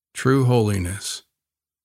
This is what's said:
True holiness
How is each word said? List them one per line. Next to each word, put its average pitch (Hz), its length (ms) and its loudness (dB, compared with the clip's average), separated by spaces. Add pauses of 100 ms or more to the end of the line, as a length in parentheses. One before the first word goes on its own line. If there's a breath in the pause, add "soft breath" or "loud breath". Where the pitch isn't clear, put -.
(140)
True 131 320 2
holiness 101 800 -2 (600)